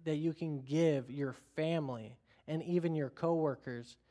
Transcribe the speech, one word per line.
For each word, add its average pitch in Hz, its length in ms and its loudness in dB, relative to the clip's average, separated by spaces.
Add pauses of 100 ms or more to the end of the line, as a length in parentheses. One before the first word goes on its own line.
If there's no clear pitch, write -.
that 156 120 0
you 160 160 0
can 156 300 -4
give 139 480 2
your 135 240 -4 (200)
family 135 640 -2 (320)
and 156 140 -2
even 170 320 2
your 143 160 0
coworkers 139 880 0 (120)